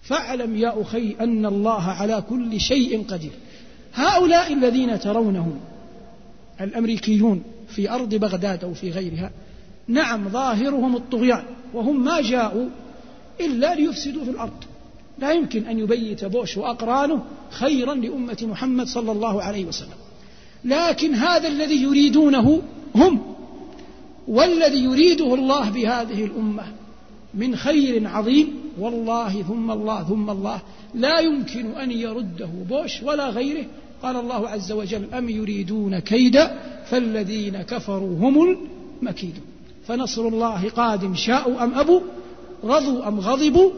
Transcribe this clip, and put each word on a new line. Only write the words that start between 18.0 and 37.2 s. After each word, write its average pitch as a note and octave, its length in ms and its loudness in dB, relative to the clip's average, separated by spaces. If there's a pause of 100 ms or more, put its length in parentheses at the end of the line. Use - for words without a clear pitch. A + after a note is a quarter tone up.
محمد B3 460 -2
صلى A#3 240 -4
الله G#3 320 -2
عليه G3 220 -4
وسلم، D#3+ 220 -10 (800)
لكن D4+ 500 2
هذا D#4+ 320 2
الذي D4 340 2
يريدونه C#4 800 6 (340)
هم، C#4 400 6 (920)
والذي D4 560 4
يريده C#4+ 500 6
الله C4 360 2
بهذه A3+ 560 -2
الأمة G#3+ 380 -4 (680)
من A#3 220 -2
خير B3+ 520 2
عظيم، B3 460 4 (260)
والله A3+ 680 -2
ثم A3+ 240 -2
الله G#3+ 320 -4
ثم G#3 260 -2
الله، G3+ 320 -4 (340)
لا C#4+ 240 2
يمكن C4 520 -2
أن C4 200 -6
يرده A3 580 -6 (200)
بوش B3+ 340 -4
ولا C#4+ 260 -2
غيره. C4+ 360 -4 (380)
قال B3+ 120 -4
الله A#3+ 340 -4
عز G3+ 220 -8
وجل: G#3 420 -6
"أم B3 160 -4
يريدون G3+ 680 -2
كيدا B3+ 600 6 (300)
فالذين G#3+ 720 -2